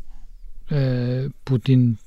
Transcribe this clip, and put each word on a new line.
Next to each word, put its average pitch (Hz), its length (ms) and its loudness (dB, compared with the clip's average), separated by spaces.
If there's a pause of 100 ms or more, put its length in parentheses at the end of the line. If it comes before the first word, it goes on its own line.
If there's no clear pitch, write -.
(680)
eh, 127 600 0 (140)
Putin 127 640 4